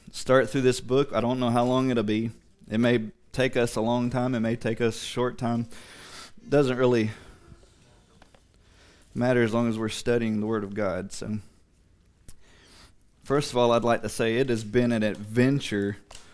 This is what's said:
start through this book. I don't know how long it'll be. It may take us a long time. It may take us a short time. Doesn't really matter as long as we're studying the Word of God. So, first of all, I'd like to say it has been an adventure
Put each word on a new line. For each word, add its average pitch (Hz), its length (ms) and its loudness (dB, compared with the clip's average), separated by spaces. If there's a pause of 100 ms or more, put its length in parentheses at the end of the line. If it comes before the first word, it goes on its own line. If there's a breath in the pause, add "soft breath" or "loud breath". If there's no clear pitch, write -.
(120)
start 127 380 4
through 135 120 0
this 127 200 2
book. 131 320 0
I 110 80 2
don't 123 180 0
know 120 120 0
how 120 140 2
long 127 260 2
it'll 117 100 2
be. 107 300 -2 (360)
It 107 120 -2
may 117 320 2 (200)
take 131 240 -2
us 120 200 0
a 107 60 0
long 120 280 0
time. 127 240 -2
It 117 60 -2
may 113 160 0
take 113 260 -4
us 113 180 0
a - 60 -10
short 123 320 -2
time. 117 300 -2 (840 loud breath)
Doesn't 131 280 4
really 120 340 4 (2000 loud breath)
matter 123 240 4
as 107 100 2
long 117 140 2
as 110 100 -2
we're 110 120 -4
studying 113 500 0
the 104 60 -2
Word 110 180 -2
of 101 100 -10
God. 95 380 -4
So, 107 280 -8 (1800 soft breath)
first 147 280 0
of 123 60 -2
all, 120 140 4
I'd 117 120 4
like 117 180 2
to 104 80 -6
say 113 280 0
it 131 120 0
has 110 140 -2
been 120 280 2
an 110 120 0
adventure 107 960 0 (360 loud breath)